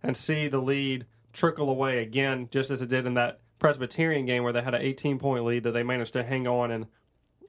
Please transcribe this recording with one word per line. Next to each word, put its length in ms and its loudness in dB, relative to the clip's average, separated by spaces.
and 120 0
see 340 -2
the 120 0
lead 460 0
trickle 380 0
away 320 0
again, 480 0
just 200 0
as 120 -2
it 80 -4
did 160 0
in 80 -2
that 260 0
Presbyterian 680 2
game 160 2
where 100 2
they 80 0
had 140 0
an 80 0
eighteen-point 640 0
lead 160 0
that 100 0
they 100 0
managed 300 -2
to 120 -2
hang 220 -2
on 240 2
and 160 -4